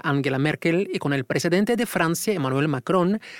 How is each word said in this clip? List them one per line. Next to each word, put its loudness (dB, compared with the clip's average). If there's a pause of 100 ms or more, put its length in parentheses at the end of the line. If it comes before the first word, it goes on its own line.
Angela 0
Merkel, 0
y -2
con -2
el -2
presidente 0
de 0
Francia, 0
Emmanuel 0
Macron, 2 (200)